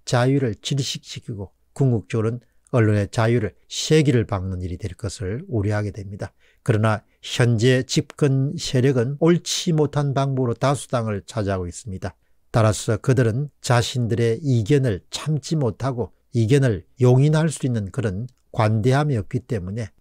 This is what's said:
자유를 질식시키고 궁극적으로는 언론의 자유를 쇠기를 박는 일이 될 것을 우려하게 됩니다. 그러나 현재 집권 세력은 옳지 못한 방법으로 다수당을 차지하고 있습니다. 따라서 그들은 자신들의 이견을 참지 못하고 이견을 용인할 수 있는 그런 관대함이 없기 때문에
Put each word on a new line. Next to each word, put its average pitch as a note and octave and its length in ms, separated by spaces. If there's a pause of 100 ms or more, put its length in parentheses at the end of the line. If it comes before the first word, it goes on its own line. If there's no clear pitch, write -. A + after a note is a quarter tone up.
자유를 C3 520
질식시키고 - 920 (220)
궁극적으로는 A#2+ 680 (300)
언론의 G#2+ 400
자유를 A2+ 440 (140)
쇠기를 C#3 580
박는 F#2 360
일이 F2 160
될 F2+ 160
것을 G2+ 540
우려하게 G#2 420
됩니다. G2+ 420 (300)
그러나 G#2+ 400 (180)
현재 B2 600
집권 C#3 760
세력은 C3 600
옳지 E3+ 540
못한 D3 420
방법으로 C3 400
다수당을 A#2 720
차지하고 F#2+ 400
있습니다. F#2 480 (380)
따라서 A2 440
그들은 B2 540 (100)
자신들의 A#2+ 840
이견을 B2+ 580 (100)
참지 D#3 460
못하고 B2 560 (200)
이견을 A#2 520 (160)
용인할 D3 480
수 - 180
있는 A2 240
그런 G#2+ 380 (240)
관대함이 B2 640
없기 A#2 240
때문에 G#2 480 (120)